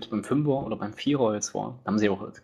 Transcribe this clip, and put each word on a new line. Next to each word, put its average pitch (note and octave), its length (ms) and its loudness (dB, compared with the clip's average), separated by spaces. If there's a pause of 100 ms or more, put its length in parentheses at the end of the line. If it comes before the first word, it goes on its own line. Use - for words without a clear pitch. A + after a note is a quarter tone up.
ob's - 80 -14
beim G#2 120 -2
Fünfer D3 280 2 (140)
oder A2 100 -4
beim G2+ 180 -6
Vierer C3 400 2
jetzt - 220 -6
war. A2+ 280 -6
Da - 40 -8
haben G2+ 100 2
sie G#2 120 6
auch, F#2+ 120 0 (220)